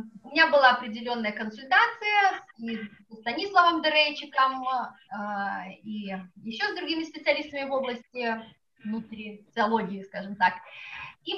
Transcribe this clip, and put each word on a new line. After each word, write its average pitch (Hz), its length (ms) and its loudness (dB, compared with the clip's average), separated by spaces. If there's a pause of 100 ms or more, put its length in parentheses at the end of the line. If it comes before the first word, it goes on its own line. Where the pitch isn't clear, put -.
(220)
у 247 80 -18
меня 320 180 6
была 269 240 8
определенная 233 600 -4
консультация 381 1120 2 (160)
и 226 180 -6
с - 440 -14
Станиславом 349 600 4
Дерейчиком, 294 880 2
а, 202 960 -4 (180)
и 208 320 -8 (300)
еще 233 240 -6
с 392 80 -4
другими 320 280 -4
специалистами 285 640 -4
в 269 40 -6
области 240 680 -4 (420)
нутрициологии, 214 1160 -2
скажем 196 340 -10
так. 190 180 4 (720)
И 359 140 -6